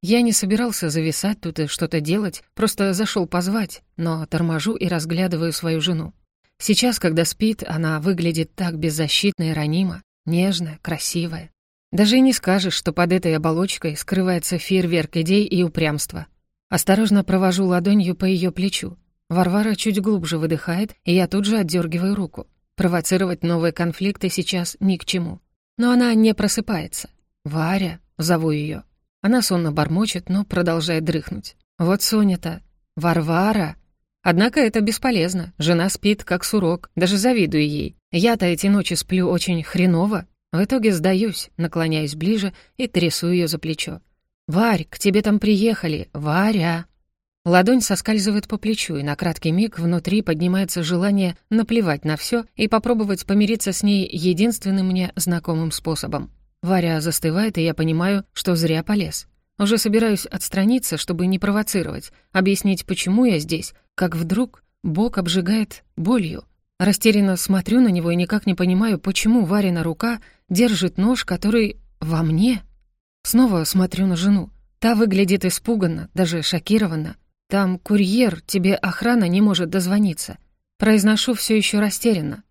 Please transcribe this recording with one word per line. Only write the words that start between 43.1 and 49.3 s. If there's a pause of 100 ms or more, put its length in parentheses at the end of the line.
её
за
плечо. (460)
«Варь,
к
тебе
там
приехали!
Варя!» (600)
Ладонь
соскальзывает
по
плечу,
и
на
краткий